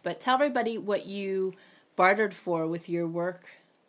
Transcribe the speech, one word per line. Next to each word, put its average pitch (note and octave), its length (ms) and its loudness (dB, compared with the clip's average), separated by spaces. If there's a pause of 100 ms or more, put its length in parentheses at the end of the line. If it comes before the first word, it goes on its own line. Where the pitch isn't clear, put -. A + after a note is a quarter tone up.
But E3+ 160 -6
tell B3+ 160 2
everybody B3 440 2
what G3 280 -2
you F#3+ 480 -2 (400)
bartered G3 400 4
for E3 320 -2
with E3 220 -6
your E3+ 180 -2
work F3 400 -6 (420)